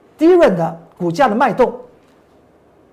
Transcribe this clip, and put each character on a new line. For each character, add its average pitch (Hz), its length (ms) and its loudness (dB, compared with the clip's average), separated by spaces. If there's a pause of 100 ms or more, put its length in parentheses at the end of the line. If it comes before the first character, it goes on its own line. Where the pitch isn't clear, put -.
(180)
低 311 100 2
润 330 280 4
的 165 240 -6 (180)
股 175 140 -4
价 254 160 0
的 202 80 -2
脉 247 160 0
动， 226 220 0 (1200)